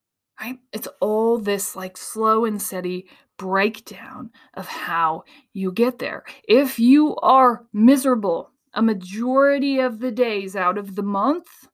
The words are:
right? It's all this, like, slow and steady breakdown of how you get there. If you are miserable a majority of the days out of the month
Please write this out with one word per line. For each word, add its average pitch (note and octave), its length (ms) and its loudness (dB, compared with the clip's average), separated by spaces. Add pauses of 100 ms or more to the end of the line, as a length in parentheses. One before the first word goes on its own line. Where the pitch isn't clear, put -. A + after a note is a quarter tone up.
(420)
right? B3 160 -10 (160)
It's G#3+ 140 -10 (120)
all A3 380 2
this, G3+ 380 -4
like, F#3 200 -12
slow A3 500 0
and G#3+ 160 -4
steady F3+ 460 -8 (300)
breakdown G3 920 -4 (240)
of - 120 -14
how E3 560 -4 (300)
you F#3+ 180 -4
get A#3+ 280 0
there. - 240 -8 (240)
If B3+ 320 2
you C#4 380 6
are B3+ 540 4
miserable A3+ 800 2 (220)
a - 80 -2
majority B3+ 1000 0
of B3 200 -2
the B3 120 -4
days G#3 440 -2
out F#3 220 0
of G3+ 180 -10
the G3+ 80 -6
month G#3 440 -2 (260)